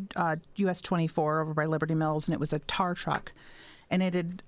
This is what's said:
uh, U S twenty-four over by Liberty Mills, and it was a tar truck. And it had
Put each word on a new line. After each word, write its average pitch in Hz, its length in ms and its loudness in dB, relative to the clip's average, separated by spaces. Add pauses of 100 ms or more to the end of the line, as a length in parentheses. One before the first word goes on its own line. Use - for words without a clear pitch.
(160)
uh, 165 200 2 (200)
U 196 140 2
S 180 100 0
twenty-four 160 600 2
over 156 120 -2
by 151 140 0
Liberty 156 280 0
Mills, 156 340 2
and 165 60 2
it - 60 -4
was 151 140 -2
a 151 60 -2
tar 180 340 0
truck. - 380 -4 (580)
And 185 120 4
it 180 120 0
had 180 340 -2